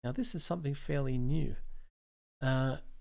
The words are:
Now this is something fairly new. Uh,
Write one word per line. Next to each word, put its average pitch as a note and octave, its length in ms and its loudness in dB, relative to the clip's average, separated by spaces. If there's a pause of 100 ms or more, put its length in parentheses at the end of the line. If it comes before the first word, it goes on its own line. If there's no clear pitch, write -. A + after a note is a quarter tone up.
Now B2+ 80 -2
this - 220 -2
is E3 100 -2
something D#3 300 -2
fairly C#3 440 0
new. C#3 380 4 (840)
Uh, C3 360 2 (240)